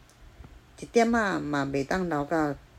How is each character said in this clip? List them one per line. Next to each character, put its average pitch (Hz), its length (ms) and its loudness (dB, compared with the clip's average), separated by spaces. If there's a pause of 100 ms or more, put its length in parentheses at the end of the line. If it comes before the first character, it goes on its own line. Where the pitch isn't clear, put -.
(800)
一 - 60 -12
点 233 260 4
仔 202 280 2
嘛 147 260 -2
袂 139 180 -2
当 180 240 0
留 151 180 0
到 151 300 0 (240)